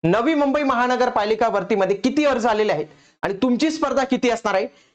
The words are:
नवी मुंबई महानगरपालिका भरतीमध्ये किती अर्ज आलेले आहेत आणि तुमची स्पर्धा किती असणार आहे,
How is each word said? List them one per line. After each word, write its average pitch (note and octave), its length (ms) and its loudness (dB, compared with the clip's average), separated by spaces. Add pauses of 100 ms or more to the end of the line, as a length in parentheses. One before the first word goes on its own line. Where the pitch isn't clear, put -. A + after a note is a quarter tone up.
नवी A#3 320 2
मुंबई C#4+ 280 0
महानगरपालिका A#3+ 840 0
भरतीमध्ये G3 480 0
किती C#4 280 0
अर्ज B3+ 220 0
आलेले G#3+ 260 0
आहेत D3+ 140 -4 (360)
आणि G3 120 -4
तुमची B3+ 360 0
स्पर्धा C4 340 -2
किती B3+ 260 0
असणार G#3+ 240 -2
आहे, G3 100 2 (300)